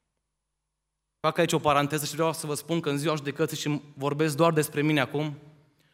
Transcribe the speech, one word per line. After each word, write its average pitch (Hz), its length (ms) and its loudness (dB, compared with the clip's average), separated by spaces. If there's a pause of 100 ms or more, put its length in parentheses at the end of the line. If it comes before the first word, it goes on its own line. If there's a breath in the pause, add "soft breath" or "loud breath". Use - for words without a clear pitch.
(1200)
Fac 156 180 0
aici 165 160 2
o 156 60 2
paranteză 143 460 2
și 147 80 -6
vreau 160 200 0
să 151 120 -8
vă 151 80 -4
spun 165 260 -2
că 160 100 -2
în 143 80 0
ziua 151 180 0
judecății, 147 420 -4
și 147 240 -2 (140)
vorbesc 147 400 -2
doar 165 180 6
despre 151 280 0
mine 151 180 2
acum, 147 380 -2 (560)